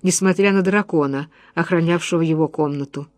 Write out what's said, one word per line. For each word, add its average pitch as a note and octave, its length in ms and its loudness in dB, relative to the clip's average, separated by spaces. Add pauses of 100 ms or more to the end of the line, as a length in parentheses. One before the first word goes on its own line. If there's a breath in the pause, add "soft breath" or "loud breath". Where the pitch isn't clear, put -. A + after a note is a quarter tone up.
несмотря F#3+ 500 2
на G3 100 2
дракона, D#3+ 680 -2 (240 soft breath)
охранявшего E3+ 680 0
его D#3+ 260 0
комнату C#3+ 680 -6